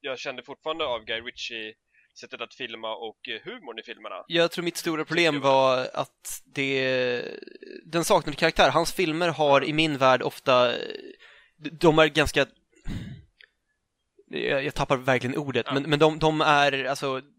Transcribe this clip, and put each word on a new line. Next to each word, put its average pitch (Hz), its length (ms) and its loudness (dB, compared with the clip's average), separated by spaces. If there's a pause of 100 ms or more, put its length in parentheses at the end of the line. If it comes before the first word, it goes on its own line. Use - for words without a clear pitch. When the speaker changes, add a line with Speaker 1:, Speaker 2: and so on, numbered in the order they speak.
Speaker 1:
jag 135 180 -8
kände 127 240 -10
fortfarande 156 420 -6
av 117 200 -4
Guy 113 160 -6
Ritchie 113 520 -10 (460)
sättet 117 220 -14
att 117 140 -12
filma 113 400 -10
och, 110 320 -14
eh, 113 160 -10
humorn 160 360 -14
i 107 40 -16
filmerna. 104 440 -14
Speaker 2:
Jag 165 240 0
tror 180 140 -8
mitt 170 120 -6
stora 156 280 -4
problem 165 300 0
Speaker 1:
Tycker 139 120 -2
jag. 135 60 4
Speaker 2:
var 131 400 2
att - 480 -8 (140)
det, 131 680 -2 (640)
den 165 180 -2
saknade 156 340 2
karaktär. 160 320 4
Hans 156 240 0
filmer 170 360 0
har 139 360 4
i 147 80 -2
min 156 240 2
värld 127 240 4
ofta, 123 520 2 (1000)
de 160 280 6
är 156 80 8
ganska, 147 380 2 (1800)
jag, 135 340 -4
jag 151 120 -6
tappar 139 220 0
verkligen 127 400 0
ordet, 135 300 -4
Speaker 1:
Ja. 139 60 -4
Speaker 2:
men, 139 100 -2
men 147 160 0
de, 156 200 4
de 156 220 2
är, 143 440 4
alltså, 135 360 -4 (180)